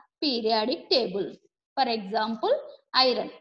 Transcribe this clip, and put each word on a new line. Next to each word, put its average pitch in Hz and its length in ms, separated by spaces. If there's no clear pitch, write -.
periodic 226 680
table. 202 440
For - 140
example, 220 640
iron. 240 360